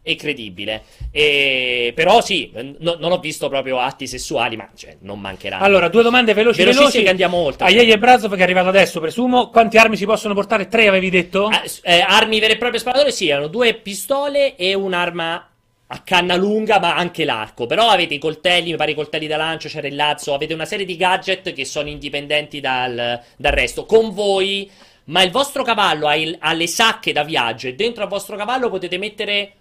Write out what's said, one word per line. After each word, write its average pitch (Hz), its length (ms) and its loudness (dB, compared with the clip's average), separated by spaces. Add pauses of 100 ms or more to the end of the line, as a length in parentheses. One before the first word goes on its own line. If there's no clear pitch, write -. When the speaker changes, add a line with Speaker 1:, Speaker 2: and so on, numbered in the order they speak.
Speaker 1:
e 165 140 -4
credibile. 107 680 -8 (280)
E, 131 800 0
però 190 280 4
sì, 165 340 -4
n-, 135 240 -14
non 170 320 -2
ho 180 80 0
visto 151 300 -6
proprio 131 300 -4
atti 131 280 -6
sessuali, 120 480 -4
ma, 98 200 -14
cioè, 80 260 -20
non 101 180 -12
mancheranno. 98 440 -6
Speaker 2:
Allora, 170 260 4
due 226 140 4
domande 233 300 2
veloci, 220 260 2
Speaker 1:
Velocissime 254 300 6
Speaker 2:
veloci. 240 140 2
Speaker 1:
che 190 60 4
andiamo 180 280 2
oltre, 160 300 -2
Speaker 2:
A - 20 6
Speaker 1:
cioè. 208 120 6
Speaker 2:
Yeye 220 160 6
Brazov, 220 360 4
che 185 60 -4
è 185 40 6
arrivato 180 260 2
adesso, 180 320 2
presumo. 240 480 0
Quante 220 280 4
armi 226 200 4
si 196 80 -4
possono 208 280 -2
portare? 196 360 -2
Tre, 226 180 4
avevi 190 220 2
detto? 185 380 0
Speaker 1:
Ah, 220 180 0
s-, - 180 -12
eh, 175 160 4
armi 214 400 2
vere 220 140 2
e 220 40 0
proprie 233 220 -4
sparatore, 247 320 2
sì, 185 160 -2
erano 143 200 0
due 220 260 2
pistole 277 840 -2
e 185 180 0
un'arma 175 760 -4 (400)
a - 140 -12
canna 180 320 0
lunga, 208 440 2
ma 170 160 0
anche 170 300 -4
l'arco. 117 400 -4
Però 214 240 2
avete 175 240 2
i 143 40 -6
coltelli, 165 540 -2
mi 156 60 -6
pare 151 140 -2
i 139 40 -4
coltelli 156 320 -6
da 151 100 -4
lancio, 156 320 -6
c'era 147 180 -10
il 139 80 -8
lazzo, 147 380 -2
avete 151 200 -4
una 160 120 -6
serie 196 200 -6
di 180 120 -8
gadget 185 560 -2
che 135 120 -8
sono 147 240 -6
indipendenti 147 720 -6
dal, 123 600 -4 (180)
dal 143 160 0
resto. 135 320 -2
Con 220 280 2
voi, 196 560 -2 (360)
ma 170 180 0
il 180 80 2
vostro 269 320 -2
cavallo 175 440 0
ha 147 80 2
il, 160 240 -4
ha 160 140 -2
le 165 140 -2
sacche 214 460 -2
da 147 100 2
viaggio 127 440 -2
e 123 80 -8
dentro 214 280 -4
al 180 60 -6
vostro 202 260 -8
cavallo 233 340 -4
potete 185 280 -6
mettere 208 640 -4